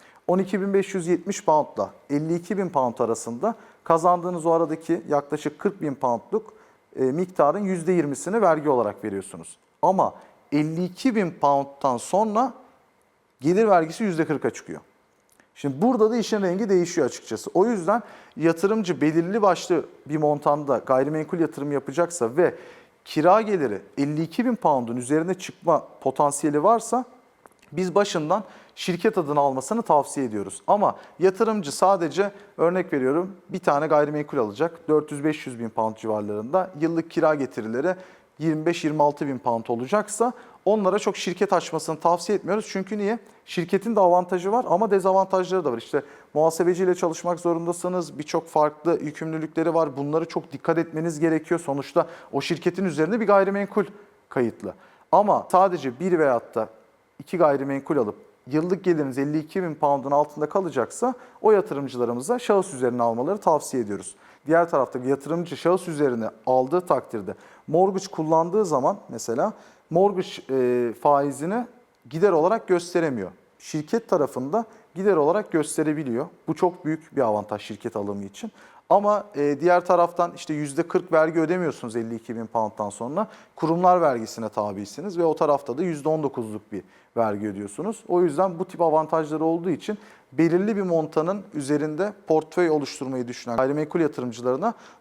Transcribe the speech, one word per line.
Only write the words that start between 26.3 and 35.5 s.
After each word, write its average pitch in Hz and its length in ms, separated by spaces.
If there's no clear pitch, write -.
varsa 233 420
biz 175 240
başından 190 480
şirket 190 420
adını 147 220
almasını 143 420
tavsiye 143 440
ediyoruz. 101 420
Ama 180 280
yatırımcı 190 520
sadece, 185 600
örnek 175 360
veriyorum, 151 420
bir 190 100
tane 151 280
gayrimenkul 147 500
alacak, 123 520
dört 151 220
yüz 143 120
beş 151 240
yüz 123 120